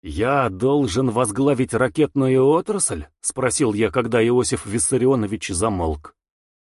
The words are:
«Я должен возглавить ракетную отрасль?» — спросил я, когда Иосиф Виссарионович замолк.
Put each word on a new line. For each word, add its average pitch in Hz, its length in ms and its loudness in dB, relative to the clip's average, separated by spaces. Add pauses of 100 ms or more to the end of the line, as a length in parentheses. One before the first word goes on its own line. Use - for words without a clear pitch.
«Я 113 480 0
должен 123 600 0
возглавить 123 640 0
ракетную 131 720 2
отрасль?» — 160 600 0 (160)
спросил 127 520 -2
я, 104 180 0
когда 113 340 0
Иосиф 120 400 0
Виссарионович 117 840 0
замолк. 87 640 -4 (640)